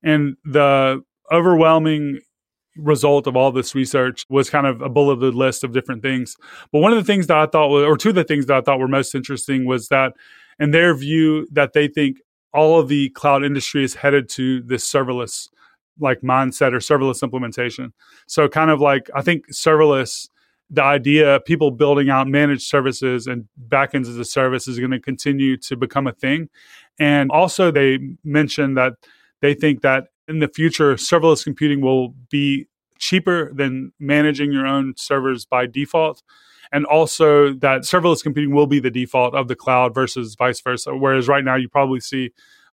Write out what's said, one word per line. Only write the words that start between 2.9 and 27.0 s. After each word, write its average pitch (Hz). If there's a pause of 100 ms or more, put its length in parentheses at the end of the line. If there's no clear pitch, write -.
of 127
all 131
this 127
research 127
was 135
kind 143
of 127
a 139
bulleted 131
list 131
of 120
different 123
things. 127 (340)
But 147
one 202
of 233
the 202
things 190
that 160
I 156
thought 151
was, 143
or 151
two 214
of 208
the 180
things 143
that 135
I 127
thought 135
were 131
most 135
interesting 131
was 123
that 135 (440)
in 147
their 170
view 156
that 143
they 147
think 143 (340)
all 156
of 143
the 139
cloud 139
industry 143
is 127
headed 139
to 131
this 120
serverless, 127 (520)
like, 131
mindset 131
or 127
serverless 135
implementation. 123 (340)
So 147
kind 160
of 143
like, 139
I 139
think 165
serverless, 147 (440)
the 147
idea 143
of -
people 156
building 139
out 135
managed 143
services 127
and 120 (200)
backends 135
as 120
a 120
service 131
is 123
gonna 127
continue 135
to -
become 127
a 123
thing. 147 (500)
And 143